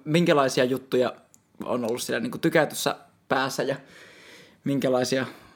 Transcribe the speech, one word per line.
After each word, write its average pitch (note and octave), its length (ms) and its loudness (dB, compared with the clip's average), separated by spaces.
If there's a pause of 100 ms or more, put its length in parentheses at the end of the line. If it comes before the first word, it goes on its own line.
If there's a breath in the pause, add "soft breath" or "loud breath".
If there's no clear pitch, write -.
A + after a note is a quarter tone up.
minkälaisia D3+ 600 4
juttuja B2+ 500 0 (500)
on A#2+ 200 -4
ollut A#2 180 -4
siellä B2 180 -4
niinku A#2+ 180 -6
tykätyssä D#3 580 0 (320)
päässä C3+ 340 0
ja C3+ 140 -2 (880 loud breath)
minkälaisia, C3 600 0 (300 loud breath)